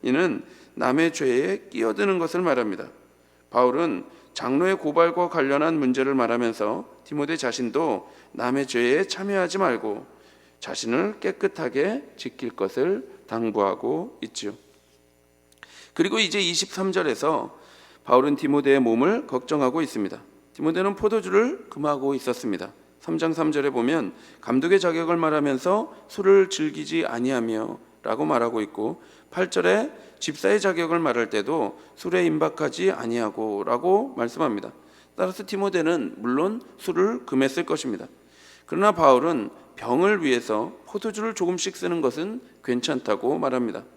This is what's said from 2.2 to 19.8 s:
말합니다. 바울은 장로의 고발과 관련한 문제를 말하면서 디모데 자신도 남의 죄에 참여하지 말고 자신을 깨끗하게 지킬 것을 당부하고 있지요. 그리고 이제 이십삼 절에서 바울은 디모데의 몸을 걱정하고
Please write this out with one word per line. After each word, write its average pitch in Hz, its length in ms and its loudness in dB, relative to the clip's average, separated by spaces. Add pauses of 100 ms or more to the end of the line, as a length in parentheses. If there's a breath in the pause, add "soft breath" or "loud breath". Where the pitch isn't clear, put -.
말합니다. 123 480 -2 (600 soft breath)
바울은 127 560 2 (280 loud breath)
장로의 170 440 0
고발과 170 520 2
관련한 151 480 0
문제를 135 380 2
말하면서 117 720 0 (160)
디모데 147 320 -4
자신도 127 760 -2 (220 loud breath)
남의 131 360 -2
죄에 123 360 2
참여하지 190 540 -2
말고 113 480 -2 (540 soft breath)
자신을 165 600 -4
깨끗하게 190 880 -2 (100)
지킬 120 360 -10
것을 151 560 -2 (200)
당부하고 113 920 -2
있지요. - 320 -10 (1400 loud breath)
그리고 196 260 2
이제 196 200 2
이십삼 190 520 -2
절에서 151 680 -2 (480 loud breath)
바울은 135 320 4
디모데의 139 420 4
몸을 135 480 2
걱정하고 135 540 0